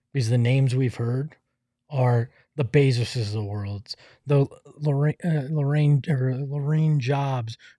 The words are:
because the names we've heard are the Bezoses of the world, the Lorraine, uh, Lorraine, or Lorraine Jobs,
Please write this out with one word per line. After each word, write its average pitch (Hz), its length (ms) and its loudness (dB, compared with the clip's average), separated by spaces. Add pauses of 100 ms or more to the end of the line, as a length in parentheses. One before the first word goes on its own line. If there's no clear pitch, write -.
(120)
because 120 180 -2
the 123 80 2
names 127 360 2
we've 127 220 0
heard 127 400 -4 (540)
are 123 400 0 (260)
the 147 80 -2
Bezoses 120 640 2
of 104 40 -6
the 107 120 -4
world, 101 500 -8 (320)
the 139 200 4 (340)
Lorraine, 147 340 0 (100)
uh, 156 260 0
Lorraine, 147 580 2
or 127 280 0
Lorraine 143 640 0
Jobs, 131 560 -4 (220)